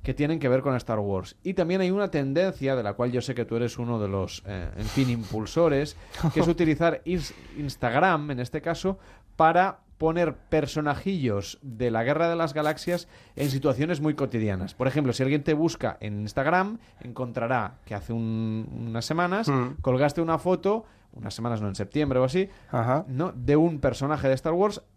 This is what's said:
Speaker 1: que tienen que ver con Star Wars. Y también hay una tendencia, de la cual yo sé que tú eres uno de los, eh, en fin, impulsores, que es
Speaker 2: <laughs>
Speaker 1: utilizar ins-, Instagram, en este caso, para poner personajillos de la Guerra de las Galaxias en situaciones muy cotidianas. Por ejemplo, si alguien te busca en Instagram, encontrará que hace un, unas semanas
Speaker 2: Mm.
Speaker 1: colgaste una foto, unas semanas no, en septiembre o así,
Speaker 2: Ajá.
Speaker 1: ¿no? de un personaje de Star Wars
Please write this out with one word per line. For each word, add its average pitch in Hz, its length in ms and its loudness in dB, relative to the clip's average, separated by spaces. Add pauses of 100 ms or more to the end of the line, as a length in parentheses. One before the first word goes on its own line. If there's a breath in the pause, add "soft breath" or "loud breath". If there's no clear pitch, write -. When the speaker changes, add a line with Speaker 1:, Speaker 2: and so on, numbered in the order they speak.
Speaker 1:
que 127 100 -2
tienen 151 260 0
que 139 100 2
ver 127 120 4
con 131 140 0
Star 113 240 -2
Wars. 98 440 -2
Y 185 100 -4
también 180 280 2
hay 185 100 2
una 202 180 0
tendencia, 139 640 0
de 120 80 0
la 101 100 -2
cual 123 180 0
yo 123 100 0
sé 123 140 -4
que 117 100 -2
tú 113 100 -4
eres 117 220 -2
uno 117 220 -2
de 104 80 0
los, 95 400 -2
eh, 92 280 -6
en 107 100 -6
fin, 131 240 0
impulsores, 123 880 0 (360 loud breath)
que 156 60 2
es 165 80 6
Speaker 2:
<laughs> 170 80 4
Speaker 1:
utilizar 165 500 2
ins-, 165 280 -4 (240)
Instagram, 147 720 0
en 123 80 -4
este 123 220 -6
caso, 185 380 -4 (360 loud breath)
para 175 440 4 (180)
poner 160 380 2
personajillos 143 1300 0
de 120 300 -2
la 113 140 0
Guerra 156 240 2
de 170 80 0
las 165 160 0
Galaxias 156 560 -2 (260 loud breath)
en 143 140 0
situaciones 139 500 0
muy 151 140 2
cotidianas. 107 600 -2
Por 127 140 0
ejemplo, 131 240 2
si 131 120 0
alguien 139 200 2
te 156 100 2
busca 151 460 0
en 104 220 -6
Instagram, 175 580 0 (220 soft breath)
encontrará 120 840 -4
que 107 100 -8
hace 107 180 -6
un, 110 540 -2 (200)
unas 113 160 -4
semanas 175 460 0
Speaker 2:
Mm. 131 320 0
Speaker 1:
colgaste 135 400 2
una 165 160 0
foto, 185 480 0 (260 soft breath)
unas 98 220 -10
semanas 113 260 -4
no, 104 80 -4
en 95 80 -4
septiembre 135 440 0
o 127 40 6
así, 180 240 2 (240 loud breath)
Speaker 2:
Ajá. 123 380 2
Speaker 1:
¿no? 139 240 -2
de 123 240 2
un 160 220 4
personaje 139 500 0
de 131 60 4
Star 160 180 -2
Wars 202 280 0 (160)